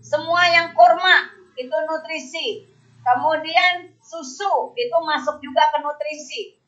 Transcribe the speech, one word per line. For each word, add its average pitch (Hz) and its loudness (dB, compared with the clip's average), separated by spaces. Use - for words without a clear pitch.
Semua 330 0
yang 339 0
kurma, 349 6
itu 254 -6
nutrisi. 311 -8
Kemudian 320 0
susu, 330 -4
itu 240 -2
masuk 294 -4
juga - 0
ke 294 -2
nutrisi. 294 -10